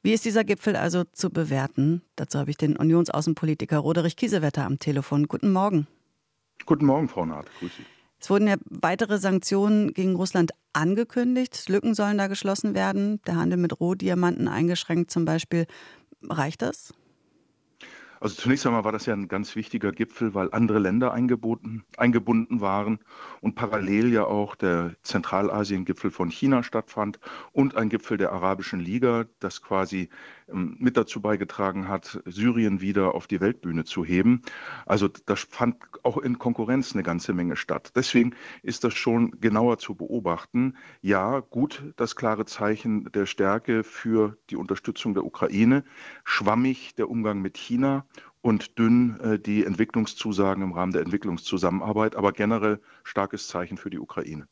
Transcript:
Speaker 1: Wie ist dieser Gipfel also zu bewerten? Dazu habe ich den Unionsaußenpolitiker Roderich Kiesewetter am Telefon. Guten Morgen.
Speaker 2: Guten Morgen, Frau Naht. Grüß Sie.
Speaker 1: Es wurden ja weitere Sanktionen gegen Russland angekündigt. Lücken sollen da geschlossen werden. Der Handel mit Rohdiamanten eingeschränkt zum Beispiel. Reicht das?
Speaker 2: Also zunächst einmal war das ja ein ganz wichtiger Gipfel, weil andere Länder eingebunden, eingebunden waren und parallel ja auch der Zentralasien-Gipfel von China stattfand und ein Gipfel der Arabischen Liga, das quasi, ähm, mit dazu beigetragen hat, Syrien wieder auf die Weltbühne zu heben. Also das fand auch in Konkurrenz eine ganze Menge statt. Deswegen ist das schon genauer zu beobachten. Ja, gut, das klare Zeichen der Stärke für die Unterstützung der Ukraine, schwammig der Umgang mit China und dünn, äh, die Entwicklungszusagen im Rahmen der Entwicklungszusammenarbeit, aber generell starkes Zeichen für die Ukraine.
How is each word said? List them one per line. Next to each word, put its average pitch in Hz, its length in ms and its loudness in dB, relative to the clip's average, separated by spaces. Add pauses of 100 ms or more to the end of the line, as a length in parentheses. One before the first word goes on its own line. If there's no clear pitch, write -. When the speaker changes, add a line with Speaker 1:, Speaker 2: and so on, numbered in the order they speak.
Speaker 1:
Wie 208 100 4
ist 220 120 2
dieser 220 180 2
Gipfel 202 320 0
also 170 380 2
zu - 180 -2
bewerten? 147 720 0 (140)
Dazu 143 240 -4
habe 143 100 -2
ich 147 60 -4
den 147 200 2
Unionsaußenpolitiker 160 1000 2
Roderich 165 380 0
Kiesewetter 156 480 0
am 139 160 -2
Telefon. 147 480 0
Guten - 240 0
Morgen. 185 340 2 (800)
Speaker 2:
Guten 151 220 4
Morgen, 139 220 4
Frau 87 180 -4
Naht. 73 200 -6 (140)
Grüß 87 160 -8
Sie. - 80 -20 (340)
Speaker 1:
Es - 120 -12
wurden 202 180 4
ja 196 160 4
weitere 196 540 -2
Sanktionen 196 760 2
gegen 185 240 0
Russland 180 340 2 (220)
angekündigt. 240 960 0
Lücken 202 260 2
sollen 208 240 0
da 196 80 2
geschlossen 196 480 -2
werden. 196 520 0
Der 175 100 -2
Handel 175 220 2
mit 175 200 0
Rohdiamanten 180 680 0
eingeschränkt 170 640 0
zum 165 140 0
Beispiel. 165 400 0 (560)
Reicht 156 400 -4
das? - 320 -6 (1200)
Speaker 2:
Also 104 180 -4
zunächst 135 300 0
einmal 117 180 2
war 107 80 0
das 107 120 -6
ja 117 80 -2
ein 101 160 -4
ganz 98 260 -6
wichtiger 107 380 -4
Gipfel, 113 400 -4
weil 95 180 0
andere 110 280 2
Länder 107 340 2
eingebunden, 113 720 -2 (140)
eingebunden 117 640 2
waren 104 360 0 (440)
und 110 120 -2
parallel 107 560 2
ja 110 140 4
auch 104 320 -2
der 85 460 0
Zentralasien-Gipfel 98 1080 -2
von 87 200 -4
China 135 320 0
stattfand 107 580 -6 (320)
und 139 240 2
ein 110 140 2
Gipfel 107 260 -2
der 92 160 0
Arabischen 92 480 -2
Liga, 117 460 0 (120)
das - 220 -8
quasi, 95 480 -2 (400)
ähm, 92 320 -6
mit 123 160 2
dazu 113 240 0
beigetragen 98 680 -2
hat, 98 360 -6
Syrien 104 560 2
wieder 95 340 2
auf 87 120 -6
die 92 160 -2
Weltbühne 87 420 -2
zu - 180 -6
heben. 95 380 4 (460)
Also 98 220 2
das - 320 -4
fand - 360 -2 (260)
auch 123 140 0
in 123 220 -2
Konkurrenz 120 560 -2
eine 95 80 -2
ganze 85 320 -2
Menge 87 200 -2
statt. - 400 -6
Deswegen 120 400 2 (280)
ist - 200 2
das 113 120 0
schon 117 480 0
genauer 113 340 4
zu - 180 -10
beobachten. 107 800 -2 (280)
Ja, 101 380 2
gut, 143 560 -4
das 120 200 -4
klare 110 300 -2
Zeichen 107 640 -2
der 98 140 0
Stärke 107 580 0
für 110 540 0 (100)
die - 80 -8
Unterstützung - 560 -4
der 95 140 0
Ukraine, 123 580 4 (400)
schwammig 120 720 0
der - 160 -2
Umgang 107 320 -2
mit 95 160 -6
China 135 460 0 (360)
und 110 380 0
dünn, 117 400 6
äh, 110 220 0
die 104 240 2
Entwicklungszusagen 98 960 0
im 92 100 -4
Rahmen 90 200 -2
der 87 100 0
Entwicklungszusammenarbeit, 95 1120 -2
aber 98 160 2
generell 107 500 0 (220)
starkes - 460 -4
Zeichen 90 280 -8
für 95 140 -10
die 90 80 -8
Ukraine. 76 540 -10